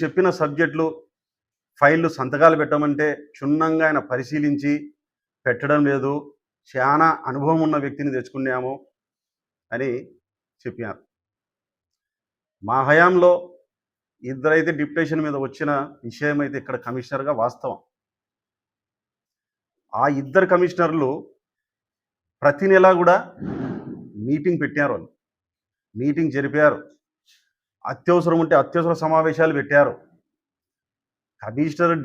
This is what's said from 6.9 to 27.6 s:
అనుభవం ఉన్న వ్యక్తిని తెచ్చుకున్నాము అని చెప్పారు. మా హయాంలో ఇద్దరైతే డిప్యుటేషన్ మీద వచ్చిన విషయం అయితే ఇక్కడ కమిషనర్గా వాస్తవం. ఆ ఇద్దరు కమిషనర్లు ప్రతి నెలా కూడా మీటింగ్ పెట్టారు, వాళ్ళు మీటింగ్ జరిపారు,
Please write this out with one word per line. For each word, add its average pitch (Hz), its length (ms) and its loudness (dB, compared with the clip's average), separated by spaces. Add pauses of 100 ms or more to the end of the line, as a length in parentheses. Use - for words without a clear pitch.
అనుభవం 143 400 0
ఉన్న 151 160 0
వ్యక్తిని 143 340 -6
తెచ్చుకున్నాము 127 560 -6 (960)
అని 123 220 -4 (720)
చెప్పారు. 110 360 -12 (1600)
మా 117 180 -2 (100)
హయాంలో 180 440 6 (880)
ఇద్దరైతే 151 560 0
డిప్యుటేషన్ 151 460 -4
మీద 147 200 -6
వచ్చిన 147 260 -6 (340)
విషయం 143 380 -4
అయితే 139 180 -6
ఇక్కడ 127 240 -10
కమిషనర్గా 131 560 -6
వాస్తవం. 123 380 -6 (2250)
ఆ 117 120 0 (160)
ఇద్దరు 151 320 2
కమిషనర్లు 170 560 0 (1300)
ప్రతి 143 300 2
నెలా 185 180 8 (100)
కూడా 175 160 6 (1120)
మీటింగ్ 151 360 -2
పెట్టారు, 143 320 -2
వాళ్ళు 85 140 -12 (920)
మీటింగ్ 147 360 -2
జరిపారు, 143 420 2 (1120)